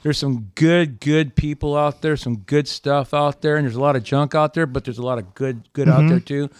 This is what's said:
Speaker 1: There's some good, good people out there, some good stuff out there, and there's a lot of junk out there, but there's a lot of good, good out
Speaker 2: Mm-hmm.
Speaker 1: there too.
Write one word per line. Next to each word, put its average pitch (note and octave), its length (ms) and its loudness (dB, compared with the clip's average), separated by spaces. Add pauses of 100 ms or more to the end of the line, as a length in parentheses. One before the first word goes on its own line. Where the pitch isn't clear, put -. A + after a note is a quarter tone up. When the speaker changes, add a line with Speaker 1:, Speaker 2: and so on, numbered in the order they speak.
Speaker 1:
There's D3 160 0
some A#2 360 -4
good, D#3+ 460 2
good D3+ 340 0
people D3 420 -2
out D3 260 0
there, D#3 140 0
some A#2+ 220 -4
good C#3 300 0
stuff C#3+ 440 -2
out D3 300 -2
there, D3+ 140 2
and D3+ 100 0
there's A2+ 100 -4
a B2+ 40 -4
lot C#3+ 160 2
of A2+ 80 -4
junk C#3 300 0
out D3+ 200 2
there, E3 120 0
but C3 180 -6
there's A#2 140 -8
a B2 40 -8
lot B2 160 -4
of F#2+ 160 -12
good, C3 380 -6
good C#3 160 2
out D3 120 6
Speaker 2:
Mm-hmm. D#3 80 4
Speaker 1:
there F3 120 2
too. C#3+ 400 -4